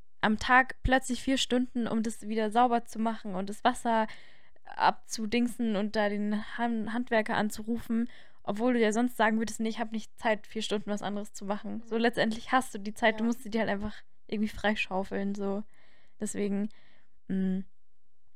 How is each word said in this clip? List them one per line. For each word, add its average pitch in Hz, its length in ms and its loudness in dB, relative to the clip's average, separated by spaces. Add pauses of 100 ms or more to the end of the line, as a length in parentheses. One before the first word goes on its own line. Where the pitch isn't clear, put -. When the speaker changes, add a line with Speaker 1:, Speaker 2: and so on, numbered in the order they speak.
(220)
Speaker 1:
am 214 180 4
Tag 254 440 6
plötzlich 254 380 4
vier 262 160 2
Stunden, 247 500 0
um 220 140 2
das 220 260 -4
wieder 214 220 2
sauber 233 360 6
zu - 120 -10
machen 220 380 -2
und 190 140 -2
das - 160 -6
Wasser 226 420 4 (680)
abzudingsen 220 1000 2
und 208 220 0
da 208 120 4
den 208 340 0 (140)
Han-, 226 360 -2
Handwerker 233 420 2
anzurufen, 226 720 0 (340)
obwohl 226 300 2
du 240 60 4
ja 214 140 6
sonst 240 240 2
sagen 220 200 4
würdest, 220 220 -2
„Nee, 220 100 0
ich 220 100 -6
hab 220 120 -4
nicht 220 260 -8
Zeit, 214 300 0
vier 220 140 -6
Stunden 208 280 -2
was 208 120 -2
anderes 208 320 -6
zu 208 120 -10
machen.“ 208 400 -4
So 220 100 -4
Speaker 2:
Mhm. 226 60 2
Speaker 1:
letztendlich 233 520 2
hast 254 200 2
du 214 60 -6
die 208 140 -6
Zeit, 220 260 4
du 220 40 0
Speaker 2:
Ja. 233 40 4
Speaker 1:
musst 233 160 0
sie 208 60 -8
dir 226 120 0
halt 208 80 2
einfach 202 260 -2 (320)
irgendwie 214 220 0
freischaufeln, 196 840 0
so. 196 280 -2 (560)
Deswegen, 202 500 0 (580)
mm, 190 320 2 (760)